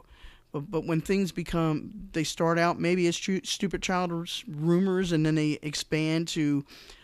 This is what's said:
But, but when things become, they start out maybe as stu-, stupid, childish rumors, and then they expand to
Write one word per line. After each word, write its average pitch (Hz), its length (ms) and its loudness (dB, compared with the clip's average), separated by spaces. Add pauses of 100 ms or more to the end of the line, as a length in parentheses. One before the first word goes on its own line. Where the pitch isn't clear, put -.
(520)
But, 147 200 -8
but 160 160 -2
when 160 140 2
things 196 300 0
become, - 840 -2
they 160 100 0
start 165 340 0
out 170 220 2
maybe 175 260 2
as 170 120 2
stu-, 190 260 -2
stupid, - 400 -2
childish 175 640 -2
rumors, 175 640 2
and 156 140 4
then 156 100 4
they 151 260 2
expand 156 680 -2
to 147 360 2 (380)